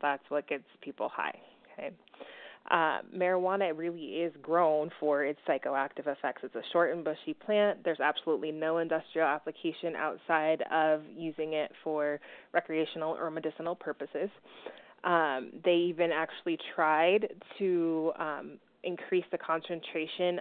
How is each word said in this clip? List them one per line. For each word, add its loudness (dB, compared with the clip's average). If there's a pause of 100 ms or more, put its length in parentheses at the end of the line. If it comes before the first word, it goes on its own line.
That's 0
what -2
gets -4 (160)
people -6
high, -6 (320)
okay? -10 (800)
Uh, 4 (160)
marijuana 2
really -4 (180)
is -2
grown 4 (100)
for 2
its -2
psychoactive 0
effects. -4
It's -10
a -6 (100)
short 4
and -4
bushy -4
plant. 2
There's 0
absolutely 0
no 0
industrial 0
application -4
outside 0
of 4 (140)
using -4
it -2 (120)
for -2 (340)
recreational 0
or -4
medicinal -4
purposes. -6 (760)
Um, 2 (120)
they 6
even 2
actually -2 (180)
tried 4 (260)
to, 2
um, -6 (260)
increase -2
the -4
concentration -2